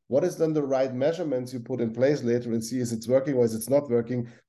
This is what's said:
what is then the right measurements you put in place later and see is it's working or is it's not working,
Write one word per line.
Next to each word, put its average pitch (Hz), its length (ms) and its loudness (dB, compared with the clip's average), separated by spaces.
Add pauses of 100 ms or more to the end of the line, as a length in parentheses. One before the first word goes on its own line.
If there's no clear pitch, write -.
what 135 160 2
is 180 140 0
then 160 160 0
the 151 100 0
right 131 320 0
measurements 135 580 -2
you 131 60 -8
put 120 220 -6
in 113 120 -2
place 127 300 2
later 120 300 0
and 113 120 0
see 127 140 -4
is 120 140 -2
it's 110 160 -4
working 135 260 2
or 123 100 4
is 110 120 0
it's 110 120 -8
not 143 220 2
working, 120 380 0 (200)